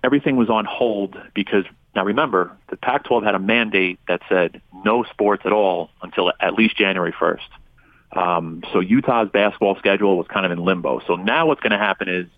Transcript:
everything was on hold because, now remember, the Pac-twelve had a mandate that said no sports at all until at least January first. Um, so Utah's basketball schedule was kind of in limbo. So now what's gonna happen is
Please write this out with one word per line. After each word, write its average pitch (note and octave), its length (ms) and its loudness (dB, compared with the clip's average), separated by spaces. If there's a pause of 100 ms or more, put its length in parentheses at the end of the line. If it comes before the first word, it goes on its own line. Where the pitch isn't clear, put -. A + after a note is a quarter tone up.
everything C#3 320 2
was A#2 140 2
on A2 160 2
hold G2+ 500 -2 (180)
because, G2+ 300 -2 (320)
now G2 80 0
remember, G#2 480 0 (180)
the F#2 60 -8
Pac-twelve B2 480 0
had G#2 120 0
a F#2+ 40 0
mandate G2+ 600 0 (100)
that F2 180 0
said F2+ 340 0 (220)
no A2+ 220 2
sports G#2 400 0
at F#2+ 80 2
all F#2 380 0 (100)
until F2+ 400 -2
at F#2 140 0
least A2 200 2
January F#2 420 0
first. E2+ 280 -2 (680)
Um, E2+ 520 -2 (100)
so F#2 80 2
Utah's A2+ 480 2
basketball G2+ 480 2
schedule G2 400 2
was E2+ 100 -4
kind G2 180 -2
of F2+ 60 0
in F2 80 -4
limbo. E2+ 480 0
So F2 80 0
now A#2 320 0
what's D3 140 0
gonna G#2 160 0
happen G2 320 -2
is F2+ 180 -4 (100)